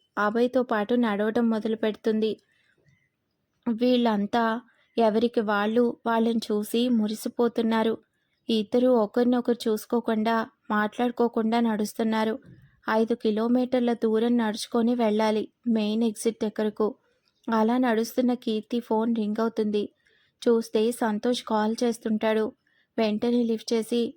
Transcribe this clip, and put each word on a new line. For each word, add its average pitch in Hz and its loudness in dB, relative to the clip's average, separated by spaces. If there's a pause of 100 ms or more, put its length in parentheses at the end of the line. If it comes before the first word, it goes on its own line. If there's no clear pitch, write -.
(180)
అభయ్తో 240 2
పాటు 220 -2
నడవడం 226 2
మొదలు 220 -2
పెడుతుంది. 220 -2 (1300)
వీళ్ళంతా 233 0 (360)
ఎవరికి 233 2
వాళ్ళు 220 0
వాళ్ళని 226 0 (120)
చూసి 220 0
మురిసిపోతున్నారు. 226 0 (520)
ఇద్దరూ 240 2
ఒకరినొకరు 240 0
చూసుకోకుండా, 226 -2 (220)
మాట్లాడుకోకుండా 233 0
నడుస్తున్నారు. 220 -2 (500)
ఐదు 220 2
కిలోమీటర్ల 240 0
దూరం 226 2
నడుచుకొని 226 0
వెళ్ళాలి 214 0 (200)
మెయిన్ 220 0
ఎగ్జిట్ 226 -2
దగ్గరకు. 214 -2 (580)
అలా 220 2
నడుస్తున్న 240 0
కీర్తి 233 -4
ఫోన్ 233 0
రింగ్ 214 -2
అవుతుంది. 214 -2 (580)
చూస్తే 226 2
సంతోష్ 240 -2
కాల్ 220 0
చేస్తుంటాడు. 220 -2 (440)
వెంటనే 233 0
లిఫ్ట్ 226 -2
చేసి, 233 -2